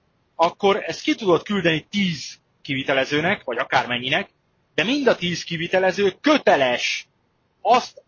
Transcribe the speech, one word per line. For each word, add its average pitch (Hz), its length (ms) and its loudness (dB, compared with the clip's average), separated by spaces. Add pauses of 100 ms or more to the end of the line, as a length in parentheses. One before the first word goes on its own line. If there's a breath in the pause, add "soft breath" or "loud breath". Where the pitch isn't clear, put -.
(380)
akkor 196 480 2
ezt 165 160 -8
ki 302 120 0
tudod 185 280 2
küldeni 170 480 0
tíz 185 480 -4 (240)
kivitelezőnek, 139 800 -2
vagy 120 140 -6
akármennyinek, 131 720 -2 (440)
de 156 100 0
mind 269 220 0
a 196 100 4
tíz 175 280 -6
kivitelező 185 640 0 (100)
köteles 151 880 2 (520)
azt - 480 0